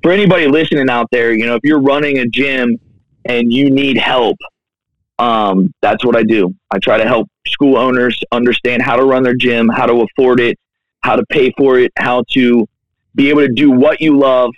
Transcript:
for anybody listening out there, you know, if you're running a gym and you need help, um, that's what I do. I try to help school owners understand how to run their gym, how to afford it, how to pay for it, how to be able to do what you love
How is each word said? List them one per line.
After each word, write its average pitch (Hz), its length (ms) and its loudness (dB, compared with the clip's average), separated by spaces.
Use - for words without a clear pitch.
for 165 100 2
anybody 185 360 2
listening 147 420 0
out 120 220 -2
there, 117 220 0
you 110 120 -2
know, 120 100 -2
if 117 80 -4
you're 147 180 2
running 139 360 0
a 127 80 -2
gym 123 540 -4
and 120 280 -2
you 139 160 2
need 135 280 0
help, 123 400 -2
um, 104 640 0
that's 107 220 -2
what 120 120 0
I 113 80 2
do. 104 300 0
I 98 80 -4
try 104 180 0
to 110 80 0
help 117 240 -2
school 143 300 0
owners 123 420 0
understand 120 480 -2
how 123 160 -2
to 131 80 2
run 131 180 2
their 123 120 0
gym, 120 340 0
how 120 160 -2
to 117 160 2
afford 123 400 0
it, 120 180 -2
how 123 120 0
to 120 140 -2
pay 127 280 0
for 135 220 4
it, 123 160 0
how 123 360 -4
to 120 360 0
be 139 160 0
able 147 120 2
to 139 120 0
do 139 180 2
what 147 300 2
you 156 160 2
love 127 400 2